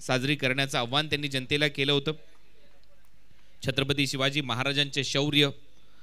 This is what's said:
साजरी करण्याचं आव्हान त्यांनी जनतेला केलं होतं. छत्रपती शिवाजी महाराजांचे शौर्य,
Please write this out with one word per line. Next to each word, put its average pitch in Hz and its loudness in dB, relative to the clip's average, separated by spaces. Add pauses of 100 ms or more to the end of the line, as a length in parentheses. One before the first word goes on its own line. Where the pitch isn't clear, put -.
साजरी 131 2
करण्याचं 135 0
आव्हान 131 0
त्यांनी 147 0
जनतेला 143 2
केलं 143 2
होतं. 143 2 (1500)
छत्रपती 135 2
शिवाजी 135 2
महाराजांचे 139 0
शौर्य, 143 4 (520)